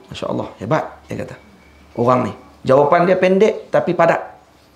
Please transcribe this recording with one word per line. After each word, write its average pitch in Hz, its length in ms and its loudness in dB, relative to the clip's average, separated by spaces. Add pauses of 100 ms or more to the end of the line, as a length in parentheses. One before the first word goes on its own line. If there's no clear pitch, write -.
(120)
"Masya - 160 -10
Allah, 123 200 -6 (120)
hebat," - 240 -2 (240)
dia - 160 -10
kata. - 120 -16 (600)
Orang 123 320 0
ni. 95 60 -8 (300)
Jawapan 151 440 4
dia 190 120 2
pendek 190 520 2
tapi 156 240 0
padat. 160 400 0 (400)